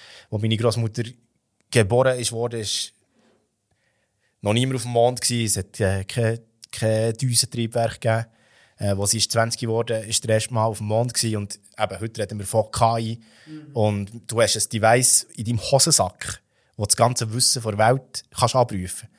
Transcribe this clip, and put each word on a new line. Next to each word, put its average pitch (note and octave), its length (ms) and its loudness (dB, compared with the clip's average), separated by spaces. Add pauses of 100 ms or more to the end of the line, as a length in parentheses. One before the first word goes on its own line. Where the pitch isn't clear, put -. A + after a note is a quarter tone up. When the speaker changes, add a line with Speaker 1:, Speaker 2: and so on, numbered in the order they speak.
(320)
Speaker 1:
Als G#2+ 100 -4
meine A2 160 0
Großmutter A2+ 460 0 (680)
geboren B2 480 4
ist A#2+ 140 -4
worden, A#2 300 -6
ist - 320 -6 (1500)
noch G#2 120 0
niemand C3 240 0
auf A#2 60 -4
dem A#2+ 80 -8
Mond A#2+ 300 2
gewesen. A#2 240 0
Es G#2 120 0
hat, - 220 -10
äh, F#2+ 260 0
kein, A2+ 340 -2 (320)
kein A2 420 0
Düsentriebwerk A#2 880 -2
gegeben. A2+ 240 0 (520)
Äh, G2+ 200 -2
wo G2+ 80 -2
sie G#2+ 120 0
ist - 140 -2
zwanzig A2+ 300 0
geworden, A2+ 420 -2
ist A2 220 -4
der A2 100 2
erste A2 180 -2
Mal A2 120 2
auf G#2+ 140 -2
dem G#2+ 80 -6
Mond A#2 260 0
gewesen A2 240 -2
und G2+ 220 -8 (200)
eben, G2+ 200 -4
heute A2+ 220 -8
reden G#2 180 -6
wir G2 60 -8
von A2 260 0
K A#2 280 2
I. A2+ 200 -6 (260)
Speaker 2:
Mhm. D#3 280 -18
Speaker 1:
Und G#2 380 0 (160)
du A2+ 140 0
hast A2 160 2
ein - 120 -2
Device A#2 680 4
in A2 100 -6
deinem A#2 160 -2
Hosensack, - 800 0 (340)
wo G#2+ 100 -4
das - 120 0
ganze A#2 360 2
Wissen A#2+ 300 0
der G#2 140 -2
Welt A#2+ 460 2 (140)
kannst - 180 2
abrufen. G#2 520 -2 (120)